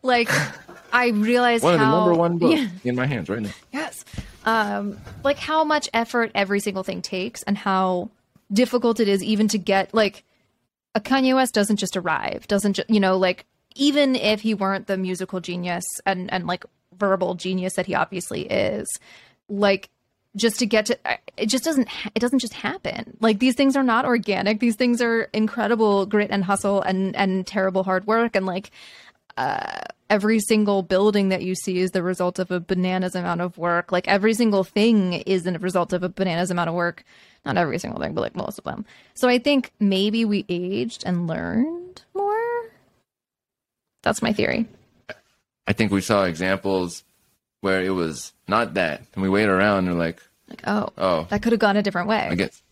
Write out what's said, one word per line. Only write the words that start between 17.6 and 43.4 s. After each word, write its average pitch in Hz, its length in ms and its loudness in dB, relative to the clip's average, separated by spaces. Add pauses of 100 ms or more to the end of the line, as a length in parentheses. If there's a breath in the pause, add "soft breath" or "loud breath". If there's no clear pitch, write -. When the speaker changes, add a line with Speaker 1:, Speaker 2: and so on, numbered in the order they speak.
Speaker 1:
that 185 100 -2
he 185 80 -4
obviously - 480 -4
is, - 440 -2 (640 loud breath)
like, 202 400 0 (480)
just 220 220 0
to 247 80 0
get 214 200 2
to, - 220 -2
I, - 100 -4 (200)
it 226 80 -2
just 240 180 0
doesn't 285 240 0
ha-, - 260 -12
it 226 60 0
doesn't 247 200 2
just 240 120 -8
happen. - 680 -8
Like, 220 180 4
these 247 160 4
things 269 200 4
are 269 80 2
not 247 220 2
organic. 214 560 0
These 233 160 2
things 240 240 2
are 233 320 0
incredible 214 720 2
grit 208 260 0
and 202 140 0
hustle 196 380 0
and, 190 340 -2
and 190 300 0
terrible 190 380 0
hard 185 220 -2
work. 226 300 0
And, 190 80 2
like, 190 260 -6 (680 loud breath)
uh, 71 420 -4 (300)
every 214 300 2
single 208 420 2
building 196 480 2
that 185 100 0
you 185 140 -4
see 180 240 -4
is 180 140 0
the 185 100 0
result 180 360 -2
of 180 120 -4
a 180 100 -2
bananas 180 540 -2
amount 175 260 -4
of 175 160 -6
work. 170 360 -2
Like, 180 160 0
every 202 260 4
single 208 280 2
thing 208 520 2
is 180 320 -2
a 180 120 -2
result 180 360 -2
of 180 80 -2
a 180 80 -4
bananas 185 400 -2
amount 175 180 -2
of 165 60 -4
work. 170 280 -2 (420 soft breath)
Not - 120 -2
every 170 240 0
single - 200 -8
thing, - 140 -4
but, 185 60 -2
like, - 160 -4
most - 220 -8
of - 60 -20
them. - 200 -10 (300 soft breath)
So 247 140 0
I 247 100 4
think 277 420 0
maybe 208 440 2
we 208 240 0
aged 190 560 -6
and 175 220 -2
learned 302 760 -4 (120)
more. 403 240 -2 (1600)